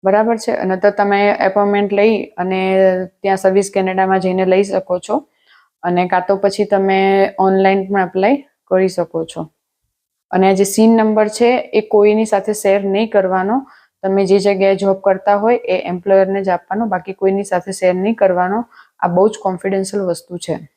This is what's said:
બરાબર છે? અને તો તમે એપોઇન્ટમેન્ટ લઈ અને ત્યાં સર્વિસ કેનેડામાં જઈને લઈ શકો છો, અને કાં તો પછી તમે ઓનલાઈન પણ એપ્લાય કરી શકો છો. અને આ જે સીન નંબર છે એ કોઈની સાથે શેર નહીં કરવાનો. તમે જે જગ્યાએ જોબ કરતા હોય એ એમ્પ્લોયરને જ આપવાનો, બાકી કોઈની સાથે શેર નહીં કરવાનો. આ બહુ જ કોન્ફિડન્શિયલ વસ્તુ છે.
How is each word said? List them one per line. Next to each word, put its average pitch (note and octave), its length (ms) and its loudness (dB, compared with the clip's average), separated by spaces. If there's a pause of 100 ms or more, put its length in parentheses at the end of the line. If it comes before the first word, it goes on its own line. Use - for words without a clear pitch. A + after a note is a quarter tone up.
બરાબર A3 340 0
છે? A3 140 -6
અને F#3+ 260 -4
તો G3+ 120 2
તમે G3+ 500 0
એપોઇન્ટમેન્ટ G3+ 540 0
લઈ G#3 300 2
અને F#3+ 540 -2 (440)
ત્યાં F#3+ 160 0
સર્વિસ F#3+ 360 0
કેનેડામાં F#3+ 460 0
જઈને F#3 260 0
લઈ F#3 180 2
શકો F#3+ 360 -4
છો, B3 280 -6 (560)
અને F3 240 0
કાં F3+ 200 0
તો G3 80 2
પછી G3 300 0
તમે G3 640 2 (100)
ઓનલાઈન F#3+ 540 2
પણ G3 80 0
એપ્લાય G3 420 -2 (240)
કરી F#3+ 200 2
શકો E3+ 360 -4
છો. D#3+ 260 -10 (840)
અને F#3+ 180 2
આ F#3+ 40 4
જે F#3+ 100 2
સીન A3 320 4
નંબર A3 320 2
છે A#3+ 460 0
એ A3 80 2
કોઈની G#3+ 440 2
સાથે G#3 280 -2
શેર G3 300 0
નહીં G3+ 260 -2
કરવાનો. G3 580 0 (360)
તમે G3 220 0
જે G3 140 4
જગ્યાએ G3 360 2
જોબ G3 220 0
કરતા G3 380 0
હોય A3 200 2
એ F#3 220 -4
એમ્પ્લોયરને F#3+ 680 0
જ F#3+ 60 -2
આપવાનો, F#3+ 360 -4
બાકી F#3+ 280 -6
કોઈની G3 300 -2
સાથે G3 280 -6
શેર F3+ 240 0
નહીં G3+ 200 -2
કરવાનો. F#3+ 500 0 (340)
આ F3+ 80 -2
બહુ F#3 200 2
જ G#3+ 140 0
કોન્ફિડન્શિયલ G3 600 -4
વસ્તુ F3 340 -6
છે. D3+ 400 -10